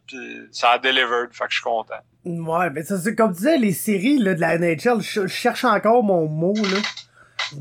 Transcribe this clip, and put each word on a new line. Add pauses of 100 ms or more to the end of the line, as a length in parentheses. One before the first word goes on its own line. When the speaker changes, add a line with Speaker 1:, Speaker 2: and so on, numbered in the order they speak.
Speaker 1:
puis
ça
a
delivered,
fait
que
je
suis
content. (260)
Speaker 2:
Ouais,
mais
ça,
c'est
comme
tu
disais,
les
séries,
là,
de
la
N
H
L,
je,
je
cherche
encore
mon
mot,
là. (760)
Vous